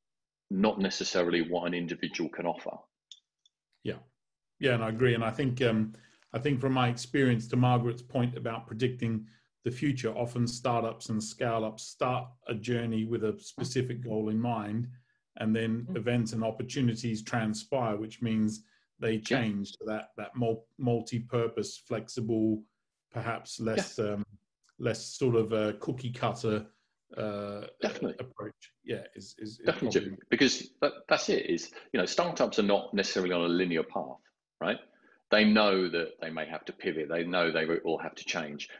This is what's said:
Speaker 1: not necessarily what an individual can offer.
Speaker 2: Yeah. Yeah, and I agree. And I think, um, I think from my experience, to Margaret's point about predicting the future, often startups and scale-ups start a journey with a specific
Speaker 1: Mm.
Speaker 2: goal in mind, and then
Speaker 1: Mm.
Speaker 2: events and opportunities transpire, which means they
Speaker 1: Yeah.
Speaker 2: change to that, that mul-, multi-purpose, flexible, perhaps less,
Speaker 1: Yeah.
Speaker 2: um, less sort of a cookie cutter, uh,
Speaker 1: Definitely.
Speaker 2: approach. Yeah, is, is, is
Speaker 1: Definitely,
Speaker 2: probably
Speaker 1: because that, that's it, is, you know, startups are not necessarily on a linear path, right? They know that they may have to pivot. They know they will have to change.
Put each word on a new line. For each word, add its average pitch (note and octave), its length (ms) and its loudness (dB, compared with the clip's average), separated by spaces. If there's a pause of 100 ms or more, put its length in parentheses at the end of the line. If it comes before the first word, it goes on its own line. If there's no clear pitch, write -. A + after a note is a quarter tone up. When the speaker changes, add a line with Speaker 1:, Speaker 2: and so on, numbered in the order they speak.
(520)
Speaker 1:
not G2+ 280 2
necessarily F2 640 2
what F2 260 0
an F2+ 60 0
individual E2+ 560 -4
can E2+ 160 -6
offer. - 300 -4 (1080)
Speaker 2:
Yeah. - 160 -6 (600)
Yeah, C3 160 2
and A2+ 80 0
I A2 60 -2
agree. A#2+ 260 4
And A2+ 80 0
I A2 80 0
think, B2+ 300 -2
um, A2 320 2 (400)
I B2 60 -4
think C3+ 200 0
from C3+ 140 2
my B2 160 4
experience, A#2+ 600 2
to C3+ 60 0
Margaret's B2 460 4
point B2 360 0
about A#2 300 -6
predicting A2+ 580 -2 (400)
the A#2+ 60 -2
future, C3 440 -2
often A#2+ 320 0
startups A#2 640 -2
and G#2+ 140 -2
scale-ups A2+ 600 -2
start B2+ 440 -2 (200)
a A#2+ 80 -4
journey A2+ 500 0
with A2+ 180 -2
a G#2+ 160 -2
specific B2 600 -4
Speaker 1:
Mm. - 40 -8
Speaker 2:
goal A2 260 -2
in A2 100 0
mind, A#2 500 -2 (480)
and A2 180 2
then A2+ 300 0
Speaker 1:
Mm. F3+ 120 -4
Speaker 2:
events A#2 360 0
and A2+ 100 0
opportunities A2+ 800 0
transpire, A2 720 0
which A2 240 -8
means A2 420 0 (360)
they A2+ 160 0
Speaker 1:
Yeah. G#2+ 60 -2
Speaker 2:
change G#2+ 520 0
to - 120 -12
that, G#2+ 320 -6
that G#2 180 -10
mul-, A2+ 320 0 (100)
multi-purpose, A#2 1000 -2
flexible, A2 840 -2 (480)
perhaps - 480 -6
less, A2+ 380 -2
Speaker 1:
Yeah. G#2+ 160 0
Speaker 2:
um, G#2 120 -4 (540)
less A2+ 240 -2 (120)
sort B2 200 2
of A2 180 2
a G#2+ 260 2
cookie A#2+ 320 -6
cutter, A2 560 -2 (500)
uh, G#2 500 -6 (140)
Speaker 1:
Definitely. - 380 -4
Speaker 2:
approach. - 540 -14 (100)
Yeah, G2+ 220 -8 (100)
is, G2+ 240 -18
is, A2 200 -12
is - 60 -14
Speaker 1:
Definitely, A#2 360 2
Speaker 2:
probably - 280 -8
Speaker 1:
because - 520 4
that, C#3+ 120 4 (140)
that's D#3+ 220 2
it, - 180 2
is, A2+ 240 -2 (220)
you C3 60 2
know, F2+ 60 2
startups D#3+ 540 2
are G#2 40 6
not G2+ 300 2
necessarily F#2 400 2
on F2 80 4
a E2+ 60 2
linear E2+ 360 4
path, C2+ 360 -6 (400)
right? - 200 -2 (520)
They G#2+ 140 8
know G2+ 440 6
that E2 320 -2
they D#2+ 80 -6
may D#2+ 180 -6
have D#2 180 -8
to F2 80 -10
pivot. D#2 360 -4
They E2+ 140 0
know F2 280 2
they D#2+ 140 0
will E2 320 0
have E2 180 -8
to - 100 -14
change. D2+ 440 -6 (100)